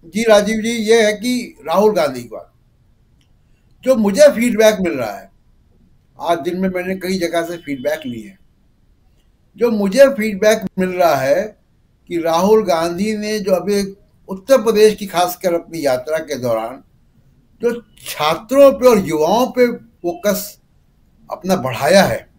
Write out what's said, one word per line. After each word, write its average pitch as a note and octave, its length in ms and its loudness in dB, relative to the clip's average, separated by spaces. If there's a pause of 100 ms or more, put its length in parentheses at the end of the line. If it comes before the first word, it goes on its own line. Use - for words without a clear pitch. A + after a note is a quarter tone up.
(140)
जी G#3+ 80 -2
राजीव G#3+ 400 2
जी A3+ 80 -4
ये A3+ 360 2
है G#3+ 60 2
कि A#3 440 -6 (100)
राहुल G3 280 2
गांधी C#3 280 -2
की A2+ 60 -16
बात, G#2 240 -18 (1300)
जो B3+ 120 2
मुझे A3 320 6
feedback G#3+ 520 2
मिल E3+ 120 -2
रहा A2 260 -6
है, - 120 -20 (880)
आज E3 180 0
दिन F3 220 -6
में F#3+ 80 0
मैंने F#3 280 -6
कई F#3+ 220 -4
जगह E3+ 240 -2
से E3+ 140 -8
feedback C#3+ 500 -6
ली A#2+ 140 -10
है, G2 180 -20 (1160)
जो A#3 140 0
मुझे G#3+ 380 4
feedback G#3+ 540 0 (160)
मिल F#3 100 -2
रहा F3+ 260 0
है D3 440 -2 (500)
कि F3 100 -4
राहुल F3+ 460 2
गांधी F3 520 -2
ने G#3+ 220 -6
जो G3 160 -2
अभी G3 420 -4 (320)
उत्तर G3+ 340 2
प्रदेश G#3+ 320 4
की G3+ 120 -8
खासकर F3 480 -2
अपनी E3 320 -6
यात्रा C3+ 320 -2
के D3+ 180 -8
दौरान A#2+ 480 -6 (760)
जो A#3 180 -2 (180)
छात्रों B3+ 720 2
पे B3+ 160 2
और A3 100 6
युवाओं F3 480 0
पे A#3+ 260 0
focus - 880 -6 (680)
अपना F#3 260 -2
बढ़ाया C#3 480 0
है A2+ 340 -6